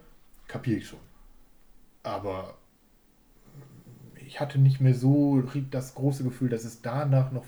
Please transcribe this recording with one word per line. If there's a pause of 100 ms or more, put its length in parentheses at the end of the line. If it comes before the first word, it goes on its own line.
(480)
Kapier
ich
schon. (1040)
Aber (1700)
ich
hatte
nicht
mehr
so (120)
ri-,
das
große
Gefühl,
dass
es
danach
noch